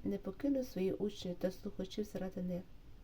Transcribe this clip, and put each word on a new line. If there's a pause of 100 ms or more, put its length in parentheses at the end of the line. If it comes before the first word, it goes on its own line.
не
покинув
свої
учні
та
слухачів
заради
них. (400)